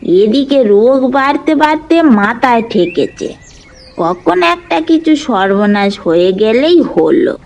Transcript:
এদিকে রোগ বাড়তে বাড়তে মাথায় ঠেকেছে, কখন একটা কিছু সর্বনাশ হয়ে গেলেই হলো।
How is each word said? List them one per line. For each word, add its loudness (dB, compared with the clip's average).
এদিকে 0
রোগ 2
বাড়তে -2
বাড়তে 0
মাথায় 2
ঠেকেছে, -4
কখন -2
একটা -2
কিছু 0
সর্বনাশ 0
হয়ে 0
গেলেই 2
হলো। 0